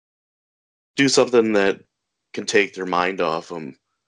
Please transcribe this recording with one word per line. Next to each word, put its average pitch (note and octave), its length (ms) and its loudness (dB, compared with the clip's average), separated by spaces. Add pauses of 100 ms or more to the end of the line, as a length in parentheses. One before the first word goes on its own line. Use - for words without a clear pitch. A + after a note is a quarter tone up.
(960)
do C#3 120 4
something A#2+ 460 2
that G2 260 2 (520)
can G#2 140 -10
take G2+ 280 0
their F#2 120 -8
mind F2+ 340 -2
off E2 300 -4
'em D#2 260 -12 (320)